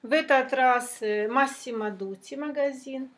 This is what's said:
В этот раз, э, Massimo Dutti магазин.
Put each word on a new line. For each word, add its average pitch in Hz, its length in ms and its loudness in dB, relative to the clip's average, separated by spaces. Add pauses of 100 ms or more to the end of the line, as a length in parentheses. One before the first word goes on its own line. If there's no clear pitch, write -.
В 233 100 -2
этот 277 400 4
раз, 254 480 2
э, 214 280 0
Massimo 247 680 0
Dutti 196 400 -10
магазин. 269 800 -4